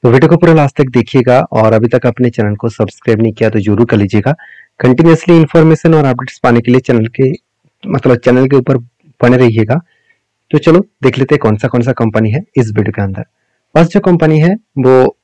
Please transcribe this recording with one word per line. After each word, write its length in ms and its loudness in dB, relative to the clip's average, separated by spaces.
तो 80 2
video 180 4
को 80 2
पूरा 160 2
last 240 0
तक 80 0
देखिएगा। 560 0
और 320 0
अभी 160 0
तक 180 0
अपने 240 -2
channel 240 -4
को 140 -8
subscribe 540 -4
नहीं 100 -2
किया 180 -2
तो 100 -2
जरूर 240 0
कर 120 -2
लीजिएगा। 380 0
Continuously 560 2
information 580 2
और 100 2
updates 340 -2
पाने 220 0
के 100 -4
लिए 100 2
channel 260 -2
के, 260 -2
मतलब 300 -2
channel 320 0
के 80 0
ऊपर 200 0
बने 140 2
रहिएगा। 440 0
तो 80 0
चलो 280 0
देख 160 0
लेते 160 -2
हैं 80 -2
कौन 140 0
सा 120 -6
कौन 140 -2
सा 100 -2
company 380 -2
है 100 -4
इस 200 -2
video 160 -4
के 100 -6
अंदर। 200 -8
फर्स्ट 180 2
जो 80 0
company 400 2
है 140 2
वो 460 2